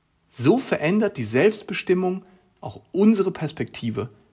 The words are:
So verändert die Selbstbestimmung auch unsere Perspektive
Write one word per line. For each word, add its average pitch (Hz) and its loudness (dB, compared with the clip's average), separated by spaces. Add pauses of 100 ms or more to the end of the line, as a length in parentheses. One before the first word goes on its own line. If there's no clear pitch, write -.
(280)
So 160 2
verändert 202 0
die 117 -6
Selbstbestimmung 185 0 (360)
auch - -14 (120)
unsere 196 4
Perspektive 117 -6 (220)